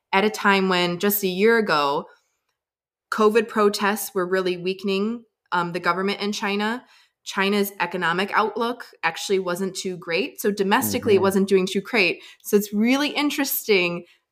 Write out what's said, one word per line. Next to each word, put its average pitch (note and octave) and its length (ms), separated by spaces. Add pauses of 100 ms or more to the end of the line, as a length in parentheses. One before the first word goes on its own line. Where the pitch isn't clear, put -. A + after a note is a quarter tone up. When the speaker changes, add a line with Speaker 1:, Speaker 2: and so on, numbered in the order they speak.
(140)
Speaker 1:
at G3 100
a G#3+ 60
time G3 400
when F3 280
just G3+ 260
a F#3+ 40
year G3+ 300
ago, D#3+ 480 (1040)
covid A3 360
protests G#3 680
were F3+ 100
really F#3 320
weakening, G3 680 (280)
um, F3 220
the F3+ 60
government F#3 420
in G3+ 100
China. G#3 520 (400)
China's G3+ 560
economic F3+ 540
outlook A#3 520 (180)
actually F3 360
wasn't F#3 360
too F3+ 220
great. E3+ 420
So G#3 120
domestically, G#3 640
it - 40
Speaker 2:
Mm-hmm. F3+ 60
Speaker 1:
wasn't G3 260
doing F#3 180
too F#3+ 140
great. F#3 400 (220)
So - 120
it's G#3 160
really B3+ 380
interesting G#3+ 960 (260)